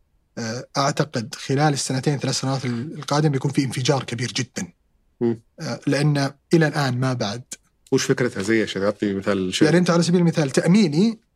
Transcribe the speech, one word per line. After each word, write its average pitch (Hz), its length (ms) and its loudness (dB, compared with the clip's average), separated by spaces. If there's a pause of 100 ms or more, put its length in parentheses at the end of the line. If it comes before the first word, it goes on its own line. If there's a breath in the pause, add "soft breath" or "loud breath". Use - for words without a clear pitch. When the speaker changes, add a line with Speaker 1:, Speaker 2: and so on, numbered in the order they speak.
(380)
Speaker 1:
آه، 120 300 -8 (100)
أعتقد 139 580 -2
خلال 143 380 0
السنتين 135 460 -2
ثلاث 127 200 -4
سنوات 131 260 -4
ال-، 120 280 -6
القادمة 147 360 0
بيكون 139 220 -2
في 147 120 0
انفجار 127 400 -2
كبير 120 280 -8
جدا. - 360 -6 (540)
Speaker 2:
مم. 117 200 0 (180)
Speaker 1:
آه، 127 280 -8
لأن 139 440 2 (220)
إلى 160 140 6
الآن 135 320 -2
ما 131 140 0
بعد. 120 300 -6 (480)
Speaker 2:
وش 131 120 2
فكرتها 120 400 -2
زي 113 180 2
إيش؟ 98 140 -4
يعني، 98 120 0
أعطني 104 260 0
مثال 95 400 -2
شيء. - 120 4
Speaker 1:
يعني، 156 120 4
أنت 180 120 2
على 170 140 4
سبيل 175 180 2
المثال 160 300 2
تأميني 185 680 4 (160)